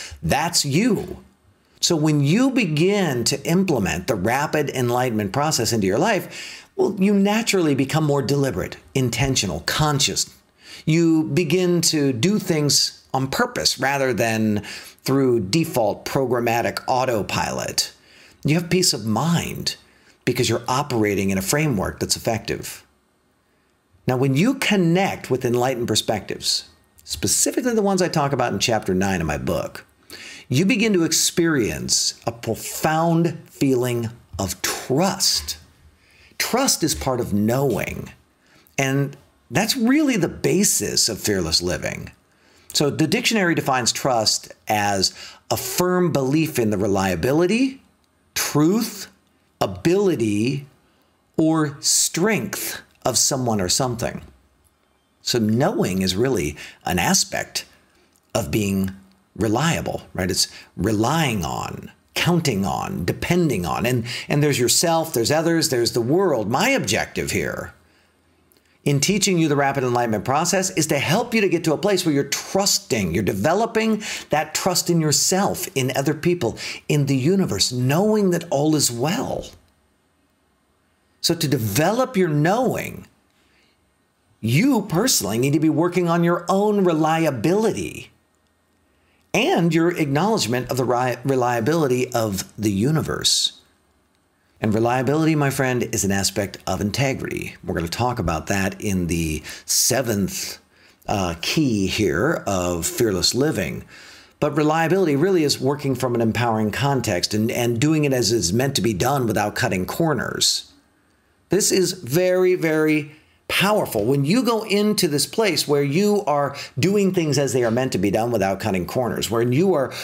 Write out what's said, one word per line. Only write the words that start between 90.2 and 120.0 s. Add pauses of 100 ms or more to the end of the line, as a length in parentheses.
of
the
ri-,
reliability
of
the
universe. (1000)
And
reliability,
my
friend, (100)
is
an
aspect (100)
of
integrity.
We're
gonna
talk
about
that
in
the (240)
seventh, (500)
uh,
key
here
of
fearless
living. (540)
But
reliability
really
is
working
from
an
empowering
context
and,
and
doing
it
as
is
meant
to
be
done
without
cutting
corners. (760)
This
is
very,
very (380)
powerful.
When
you
go
into
this
place
where
you
are (240)
doing
things
as
they
are
meant
to
be
done
without
cutting
corners,
when
you
are (120)